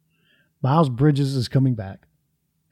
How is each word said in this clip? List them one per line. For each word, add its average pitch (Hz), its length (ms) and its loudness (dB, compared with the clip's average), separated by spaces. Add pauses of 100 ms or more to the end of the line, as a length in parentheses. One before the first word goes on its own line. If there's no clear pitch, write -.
(640)
Miles 143 260 2
Bridges 139 480 0
is 120 100 -2
coming 131 280 0
back. 98 320 -12 (640)